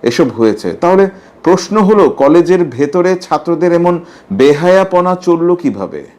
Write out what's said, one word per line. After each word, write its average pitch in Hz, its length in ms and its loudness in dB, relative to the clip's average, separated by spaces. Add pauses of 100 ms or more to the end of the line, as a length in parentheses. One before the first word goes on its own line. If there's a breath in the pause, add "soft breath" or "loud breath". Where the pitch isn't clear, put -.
এসব 120 240 0 (100)
হয়েছে। 110 320 -2 (120)
তাহলে 190 240 2 (380 loud breath)
প্রশ্ন 185 320 0 (120)
হলো, 208 160 4 (180)
কলেজের 170 400 2 (140)
ভেতরে 175 360 -2 (140)
ছাত্রদের 170 480 -2
এমন 175 220 0 (360 loud breath)
বেহায়াপনা 180 800 2 (120)
চলল 170 300 0
কিভাবে? 98 460 -8 (180)